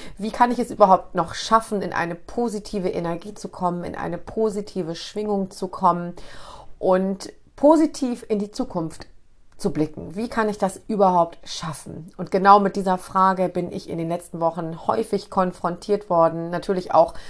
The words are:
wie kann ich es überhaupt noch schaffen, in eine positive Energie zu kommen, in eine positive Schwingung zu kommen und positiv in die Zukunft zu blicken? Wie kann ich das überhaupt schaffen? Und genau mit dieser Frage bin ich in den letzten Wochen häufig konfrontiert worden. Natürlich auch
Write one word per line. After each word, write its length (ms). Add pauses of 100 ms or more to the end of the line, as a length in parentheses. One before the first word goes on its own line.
(180)
wie 140
kann 180
ich 80
es 140
überhaupt 420
noch 220
schaffen, 480
in 100
eine 220
positive 760
Energie 460
zu 140
kommen, 340
in 100
eine 240
positive 800
Schwingung 560
zu 160
kommen 480 (640)
und 520 (240)
positiv 720
in 120
die 100
Zukunft 560 (520)
zu 140
blicken? 440
Wie 120
kann 220
ich 80
das 300
überhaupt 500 (100)
schaffen? 720
Und 140
genau 280
mit 160
dieser 220
Frage 500
bin 240
ich 160
in 120
den 100
letzten 300
Wochen 480
häufig 420
konfrontiert 800
worden. 400
Natürlich 460
auch 180 (160)